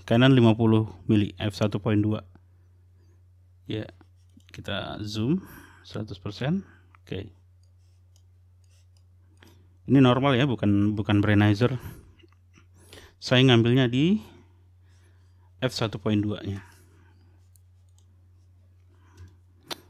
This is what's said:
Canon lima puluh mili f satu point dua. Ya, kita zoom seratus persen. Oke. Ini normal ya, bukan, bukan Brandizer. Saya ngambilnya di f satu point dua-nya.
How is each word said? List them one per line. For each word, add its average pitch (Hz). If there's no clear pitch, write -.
Canon 123
lima 117
puluh 110
mili 104
f 104
satu 104
point 107
dua. 107
Ya, 110
kita 87
zoom 110
seratus -
persen. 139
Oke. -
Ini 135
normal 131
ya, 143
bukan, 104
bukan 104
Brandizer. 104
Saya 127
ngambilnya 120
di 165
f 127
satu 110
point 107
dua-nya. 98